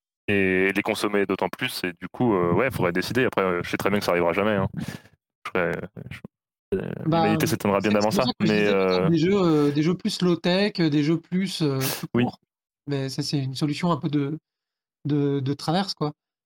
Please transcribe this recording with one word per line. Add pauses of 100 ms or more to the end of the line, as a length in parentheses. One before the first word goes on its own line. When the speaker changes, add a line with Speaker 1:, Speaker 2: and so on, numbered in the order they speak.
(280)
Speaker 1:
Et
les
consommer
d'autant
plus,
et
du
coup,
euh,
ouais,
faudrait
décider.
Après,
euh,
je
sais
très
bien
que
ça
arrivera
jamais,
hein. (100)
Je
serais, (380)
je, (580)
euh, (140)
Speaker 2:
Bah,
Speaker 1:
l'humanité
s'éteindra
bien
Speaker 2:
c'est,
Speaker 1:
avant
Speaker 2:
c'est
pour
Speaker 1:
ça,
Speaker 2:
ça
que
je
Speaker 1:
mais,
Speaker 2:
disais
peut-être
Speaker 1:
euh,
Speaker 2:
des
jeux,
euh,
des
jeux
plus
low-tech,
euh,
des
jeux
plus,
euh, (200)
tout
Speaker 1:
Oui.
Speaker 2:
court. (500)
Mais
ça,
c'est
une
solution
un
peu
de, (680)
de,
de
traverse,
quoi. (320)